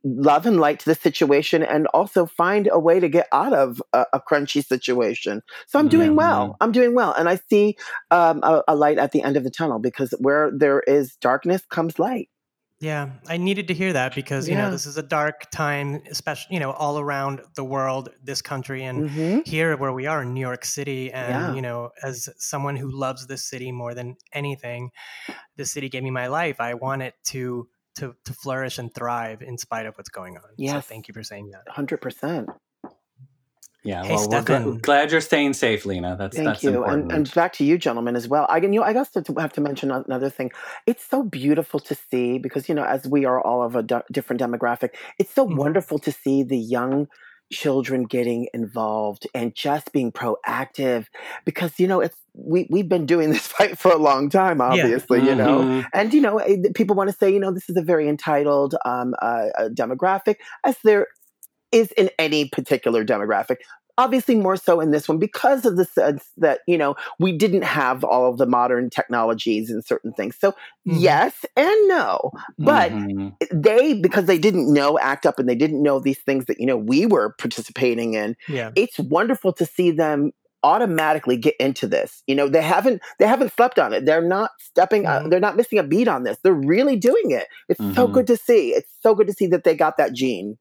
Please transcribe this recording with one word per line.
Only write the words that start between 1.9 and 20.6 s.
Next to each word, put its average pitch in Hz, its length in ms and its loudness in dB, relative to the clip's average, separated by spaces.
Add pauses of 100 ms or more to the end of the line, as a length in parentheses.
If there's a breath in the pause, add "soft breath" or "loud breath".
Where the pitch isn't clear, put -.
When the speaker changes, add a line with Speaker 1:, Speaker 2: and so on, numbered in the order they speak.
Speaker 1:
find 196 440 0
a 170 80 4
way 170 200 4
to 175 100 2
get 165 240 2
out 202 200 2
of 131 280 0 (100)
a, 123 220 4
a 139 60 0
crunchy 143 440 -2
situation. 117 800 -2 (240 loud breath)
So - 140 0
I'm 302 80 4
doing 320 220 6
Speaker 2:
Mm-hmm. 302 80 4
Speaker 1:
well. 302 440 2
I'm 226 100 2
doing 240 220 4
well. 226 240 2
And 170 100 2
I 180 120 0 (100)
see, 208 260 4 (360 loud breath)
um, 165 320 4
a, 160 240 4
a 156 80 2
light 151 240 2
at 139 140 0
the 147 100 2
end 139 120 -2
of 135 80 0
the 127 60 -4
tunnel, 135 300 -4
because 123 400 -4
where 143 360 2
there 139 260 2
is 139 340 0
darkness 165 560 0
comes 165 260 -4
light. 226 320 -4 (500)
Speaker 3:
Yeah, 147 340 -8 (140)
I 170 100 -6
needed 190 320 -2
to 185 40 -2
hear 185 200 -2
that 131 200 -2
because, 139 340 -6
you 175 60 -2
know, 208 120 0
Speaker 1:
Yeah. 196 40 -4
Speaker 3:
this 170 160 -6
is 143 140 -10
a - 20 -8
dark 151 480 -4
time, 143 580 -6
especially, 156 460 -10
you 175 60 -4
know, 135 140 -6
all 147 260 -4
around 139 420 -6 (140)
the 143 80 -8
world, 131 460 -4 (140)
this 131 200 -10
country, 131 400 -10
and 131 260 -6
Speaker 1:
Mm-hmm. 160 300 -2 (100)
Speaker 3:
here 160 260 -2
where 135 180 -4
we 131 120 -8
are 151 160 -4
in 123 140 -8
New 131 40 -6
York 127 260 -8